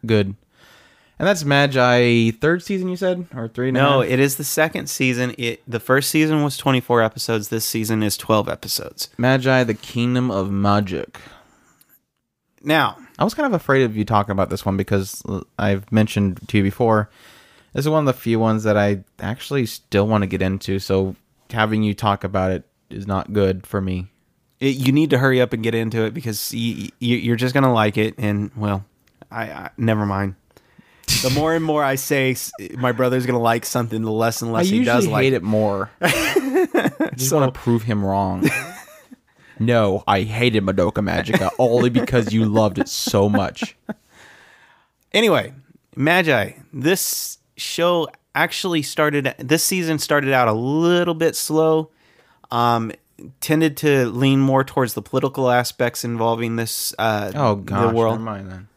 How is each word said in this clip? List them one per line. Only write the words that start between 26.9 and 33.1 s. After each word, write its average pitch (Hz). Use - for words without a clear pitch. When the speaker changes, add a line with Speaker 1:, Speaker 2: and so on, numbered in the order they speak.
Speaker 2:
you're 120
just 123
gonna 135
like 107
it, 107
and, 104
well, 101
I, 117
I, -
never 107
mind. 98
The 131
more 156
and 165
more 151
I 135
say 135
s-, -
my 123
brother's 127